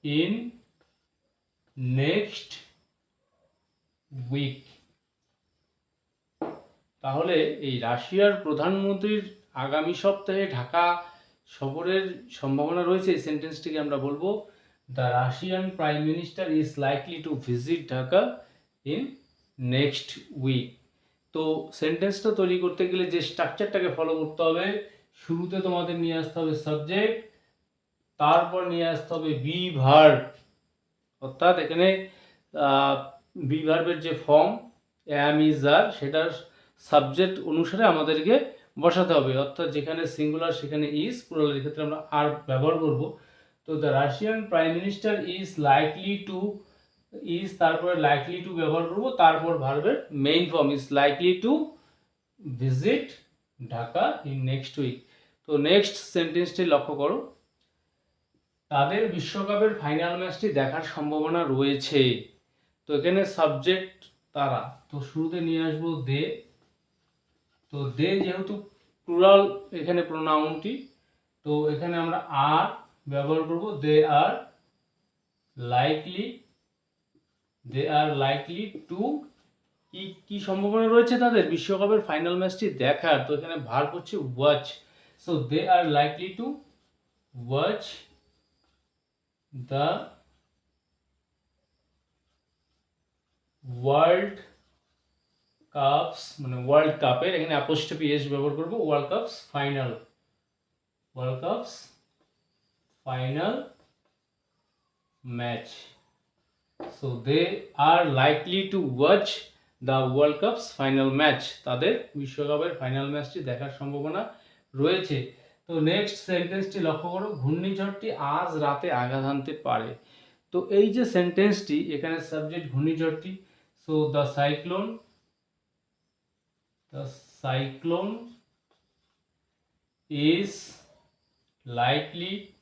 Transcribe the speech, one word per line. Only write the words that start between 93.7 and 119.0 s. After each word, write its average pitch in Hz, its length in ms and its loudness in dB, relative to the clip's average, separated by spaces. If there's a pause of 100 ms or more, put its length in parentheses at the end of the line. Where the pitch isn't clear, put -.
cups, 139 680 0
মানে 127 280 -6
world 151 320 4
কাপের, 139 360 2
এখানে 156 200 -2
অ্যাপোস্ট্রফি 151 580 -2
এস 143 160 -2
ব্যবহার 139 260 -2
করব, 165 180 -6
world 147 360 0
cups 226 420 -6
final, 139 400 -4 (1200)
world 127 260 -6
cups 220 480 -6 (1120)
final 139 600 -2 (1600)
match। 120 420 -6 (1120)
So 120 480 -8
they 165 180 4 (340)
are 170 260 6
likely 151 640 2
to 190 100 0 (160)
watch 156 320 6 (520)
the 131 180 0 (140)
World 147 260 4
Cup's 233 380 -2
final 135 320 2 (120)
match। 147 220 4 (200)
তাদের 135 520 -2
বিশ্বকাপের 147 640 -4
ফাইনাল 139 300 -4
ম্যাচটি 147 300 -8
দেখার 131 300 -6
সম্ভাবনা 143 640 -8 (420)
রয়েছে। 156 580 0 (340)
তো 165 120 -2
নেক্সট 190 360 2
সেন্টেন্সটি 185 640 -4
লক্ষ্য 156 300 -2
করো, 196 260 -6
"ঘূর্ণিঝড়টি 190 760 -4
আজ 156 460 -4
রাতে 147 340 -2
আঘাত 127 320 -2